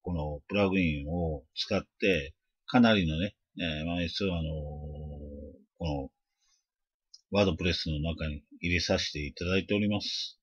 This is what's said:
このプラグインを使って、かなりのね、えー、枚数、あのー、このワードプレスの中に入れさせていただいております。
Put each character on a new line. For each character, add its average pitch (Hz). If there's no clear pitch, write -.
こ 87
の 76
プ 98
ラ 101
グ 95
イ 76
ン 71
を 80
使 -
っ 98
て、 82
か 127
な 113
り 95
の 78
ね、 101
え 78
ー、 80
枚 85
数、 -
あ 95
の 87
ー、 -
こ 131
の 143
ワ 101
ー -
ド 90
プ 85
レ 87
ス -
の 76
中 80
に 73
入 87
れ 82
さ 95
せ -
て 73
い 69
た -
だ 92
い 92
て 104
お 104
り 104
ま 104
す。 -